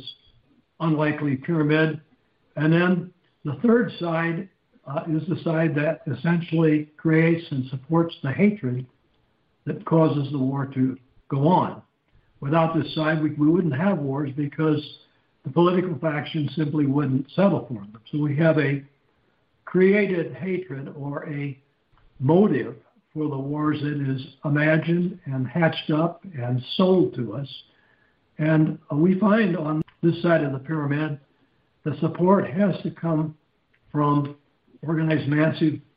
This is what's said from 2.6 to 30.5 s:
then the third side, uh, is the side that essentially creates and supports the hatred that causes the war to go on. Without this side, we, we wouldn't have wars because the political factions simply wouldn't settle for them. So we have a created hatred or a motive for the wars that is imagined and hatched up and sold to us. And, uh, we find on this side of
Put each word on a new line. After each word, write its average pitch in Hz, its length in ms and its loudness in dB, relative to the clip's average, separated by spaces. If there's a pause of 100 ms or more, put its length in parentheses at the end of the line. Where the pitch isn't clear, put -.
then 175 400 2 (320)
the 139 180 -6
third 233 360 4
side, 165 500 -2 (380)
uh, 143 200 -4
is 156 220 -2
the 160 140 -4
side 160 320 0
that 151 320 -2
essentially 160 920 0
creates 165 540 2
and 127 180 -4
supports 165 540 -2
the 135 80 -4
hatred 131 540 0 (800)
that - 200 -8
causes 147 460 2
the 143 80 -4
war 135 340 -2
to 131 240 0 (320)
go 139 180 2
on. 160 340 2 (580)
Without 160 360 0
this 147 200 -2
side, 156 260 0
we, 151 100 0
we 147 160 2
wouldn't 165 280 2
have 180 240 0
wars 139 360 -4
because 151 640 -2 (460)
the 143 80 -10
political 175 460 2
factions 151 580 -4
simply 151 300 0
wouldn't 131 460 0
settle 175 360 2
for 127 60 -12
them. - 260 -14 (120)
So 147 80 -4
we 147 160 0
have 156 240 4
a 139 240 0 (840)
created 185 680 2
hatred 170 600 -8
or 143 320 -8
a 143 300 -8 (600)
motive 156 560 2 (360)
for 151 160 -4
the 139 100 -6
wars 147 440 -2
that 143 260 -4
is 131 140 -4 (240)
imagined 160 800 0
and 131 220 -4
hatched 165 420 0
up 160 340 -2 (160)
and 123 240 -2 (120)
sold 185 400 4
to 110 180 -6
us. 135 140 -8 (880)
And, 156 400 2 (140)
uh, 147 40 -2
we 185 240 4
find 202 380 2
on 156 240 -2 (220)
this 165 180 2
side 165 220 4
of 139 80 -2